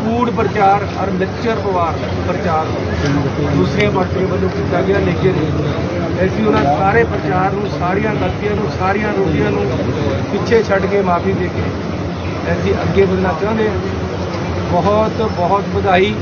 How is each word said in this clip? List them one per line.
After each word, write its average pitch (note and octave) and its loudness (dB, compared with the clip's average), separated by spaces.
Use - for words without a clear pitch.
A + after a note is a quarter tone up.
ਕੂੜ A#3 0
ਪ੍ਰਚਾਰ G3 2
ਔਰ F#3+ 0
ਲੱਚਰ G#3+ -2
ਪਵਾਰ E3+ 0
ਪ੍ਰਚਾਰ D#3+ 0
ਦੂਸਰੀਆਂ G3 2
ਪਾਰਟੀਆਂ F#3 0
ਵੱਲੋਂ F#3 0
ਕੀਤਾ - -2
ਗਿਆ। G2+ 2
ਲੇਕਿਨ F3+ 2
ਅਸੀਂ G#3 0
ਉਹਨਾਂ G#3+ 2
ਸਾਰੇ G3+ 4
ਪ੍ਰਚਾਰ G3 0
ਨੂੰ, G3+ -2
ਸਾਰੀਆਂ G3 0
ਗਲਤੀਆਂ F#3+ -2
ਨੂੰ, G#3 -2
ਸਾਰੀਆਂ G#3 0
ਰੋਂਦੀਆਂ F#3+ 2
ਨੂੰ - 0
ਪਿੱਛੇ G3+ 2
ਛੱਡ F#3+ 0
ਕੇ G3+ 2
ਮਾਫੀ F3+ 0
ਦੇ F3 -2
ਕੇ E3 -2
ਅਸੀਂ F#3 0
ਅੱਗੇ F3+ 4
ਵਧਣਾ F#3 2
ਚਾਹੁੰਦੇ G#3+ 0
ਹਾਂ। F#3+ -2
ਬਹੁਤ, G#3 2
ਬਹੁਤ F3+ 0
ਵਧਾਈ G3 2